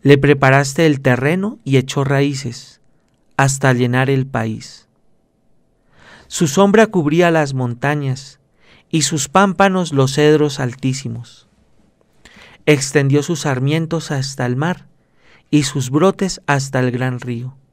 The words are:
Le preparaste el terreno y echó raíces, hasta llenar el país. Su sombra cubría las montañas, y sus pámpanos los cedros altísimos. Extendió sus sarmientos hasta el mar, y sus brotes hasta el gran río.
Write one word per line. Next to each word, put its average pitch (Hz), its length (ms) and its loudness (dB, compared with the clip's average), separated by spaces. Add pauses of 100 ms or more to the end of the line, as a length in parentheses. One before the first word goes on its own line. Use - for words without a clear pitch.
Le 143 160 6
preparaste 139 640 2
el 143 160 2
terreno 147 640 0
y 135 140 2
echó 135 260 -2
raíces, 139 800 -4 (560)
hasta 135 340 2
llenar 123 380 0
el 135 160 0
país. 113 640 -8 (1400)
Su - 220 -2
sombra 202 400 4
cubría 170 420 2
las 151 240 0
montañas, 131 840 -6 (500)
y 160 120 0
sus - 280 -4
pámpanos 190 640 2
los 135 180 2
cedros 147 480 2
altísimos. 123 880 -8 (1200)
Extendió 139 560 2
sus 160 180 -4
sarmientos 156 720 -2
hasta 135 340 -6
el 123 120 -2
mar, 165 300 -4 (640)
y 147 120 2
sus 131 260 -4
brotes 180 580 0
hasta 135 340 -2
el 127 100 0
gran 123 300 -4
río. 123 360 -10 (160)